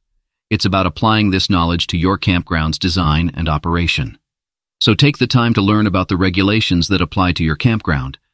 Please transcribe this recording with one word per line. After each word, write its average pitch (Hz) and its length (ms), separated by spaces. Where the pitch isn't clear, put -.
It's 104 140
about 95 200
applying 107 460
this 95 180
knowledge 85 400
to 92 80
your 92 220
campground's 82 580
design 82 580
and 82 140
operation. 80 720
So 110 140
take 143 240
the 123 100
time 117 260
to 101 80
learn 107 240
about 92 220
the 95 80
regulations 92 720
that 95 120
apply 90 320
to 82 120
your 78 100
campground, 71 640